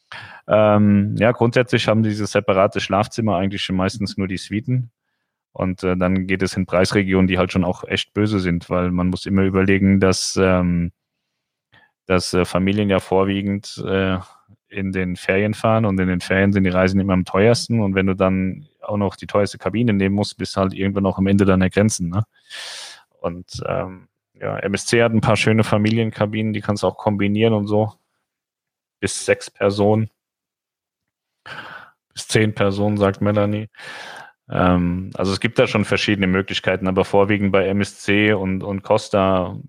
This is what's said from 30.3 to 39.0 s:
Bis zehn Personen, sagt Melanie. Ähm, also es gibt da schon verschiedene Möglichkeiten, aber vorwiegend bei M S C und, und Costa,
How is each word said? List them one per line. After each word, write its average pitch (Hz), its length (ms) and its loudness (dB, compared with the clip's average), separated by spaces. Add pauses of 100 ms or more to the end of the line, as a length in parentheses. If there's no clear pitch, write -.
Bis - 140 -14
zehn 107 260 2
Personen, 101 420 0
sagt 98 240 0
Melanie. 104 480 -2 (840)
Ähm, 90 600 0
also 95 180 -2
es 92 80 -4
gibt 113 180 -6
da 127 80 6
schon 107 200 0
verschiedene 98 400 0
Möglichkeiten, 92 600 -2
aber 92 200 0
vorwiegend 101 460 2
bei 95 140 4
M 98 140 0
S - 200 -6
C 104 340 2
und, 95 280 -4
und 98 200 -8
Costa, 95 720 0 (120)